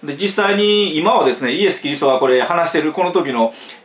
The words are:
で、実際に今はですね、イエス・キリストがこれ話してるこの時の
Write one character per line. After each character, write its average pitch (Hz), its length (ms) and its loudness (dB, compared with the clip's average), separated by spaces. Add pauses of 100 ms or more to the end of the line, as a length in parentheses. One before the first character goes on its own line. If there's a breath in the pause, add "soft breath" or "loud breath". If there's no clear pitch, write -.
で、 143 120 -8
実 196 280 -2
際 202 120 2
に 208 400 2
今 190 180 2
は - 100 2
で 131 100 4
す 135 100 -6
ね、 123 100 -2
イ 196 100 0
エ 185 60 4
ス・ - 100 -6
キ 143 100 -4
リ 143 60 -4
ス - 40 -8
ト 143 80 2
が 127 100 2
こ 131 80 2
れ 127 160 4
話 170 280 0
し - 20 -10
て 160 100 0
る 156 100 -2
こ 185 120 0
の 175 80 -2
時 139 200 0
の 117 220 0 (300 loud breath)